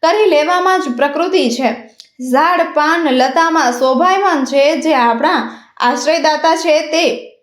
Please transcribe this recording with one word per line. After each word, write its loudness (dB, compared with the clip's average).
કરી 2
લેવામાં 2
જ -6
પ્રકૃતિ 0
છે. -4
ઝાડ, 2
પાન, 0
લતામાં 0
શોભાયમાન 0
છે. 0
જે 0
આપણા 0
આશ્રયદાતા 0
છે 0
તે -2